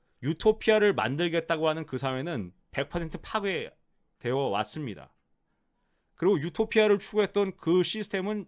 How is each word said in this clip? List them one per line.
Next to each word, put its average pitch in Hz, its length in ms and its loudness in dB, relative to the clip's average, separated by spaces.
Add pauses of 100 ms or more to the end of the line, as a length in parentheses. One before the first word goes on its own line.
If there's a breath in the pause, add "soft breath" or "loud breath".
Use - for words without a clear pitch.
(240)
유토피아를 208 720 4
만들겠다고 160 720 0
하는 156 160 -2
그 131 140 -6
사회는 131 540 -4 (180)
백 - 180 -4
퍼센트 170 300 -6
파괴되어 147 1200 -6
왔습니다. 107 760 -4 (1120)
그리고 180 160 4
유토피아를 208 640 2
추구했던 202 560 0
그 180 260 4
시스템은 202 640 -4